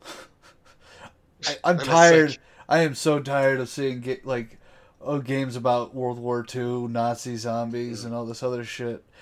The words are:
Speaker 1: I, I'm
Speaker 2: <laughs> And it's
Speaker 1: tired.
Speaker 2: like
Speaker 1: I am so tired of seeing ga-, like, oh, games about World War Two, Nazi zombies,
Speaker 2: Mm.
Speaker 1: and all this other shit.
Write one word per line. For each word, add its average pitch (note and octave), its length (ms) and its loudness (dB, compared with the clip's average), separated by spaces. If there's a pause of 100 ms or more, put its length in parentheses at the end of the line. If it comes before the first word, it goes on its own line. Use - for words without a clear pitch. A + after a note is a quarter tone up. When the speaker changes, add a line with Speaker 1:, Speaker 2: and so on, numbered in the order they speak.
(1500)
Speaker 1:
I, D3 200 -4
I'm E3+ 60 6
Speaker 2:
<laughs> - 0 -
And F3 100 0
it's C3+ 80 -4
Speaker 1:
tired. E3 400 8
Speaker 2:
like C3 100 -8 (300)
Speaker 1:
I E3 140 4
am D3 120 -2
so D3+ 240 0
tired C3+ 400 2
of B2 80 -4
seeing C3 320 -4
ga-, B2+ 240 -6
like, A#2+ 340 -6 (440)
oh, C#3+ 180 -4
games C3 380 -4
about B2 360 0
World B2 240 -4
War A#2+ 260 -4
Two, B2 440 -4
Nazi A#2 480 -4
zombies, A#2 680 -6
Speaker 2:
Mm. - 20 -10
Speaker 1:
and A#2 100 -8
all A#2+ 100 -6
this A2+ 160 -10
other B2 220 -4
shit. A#2 400 -8 (180)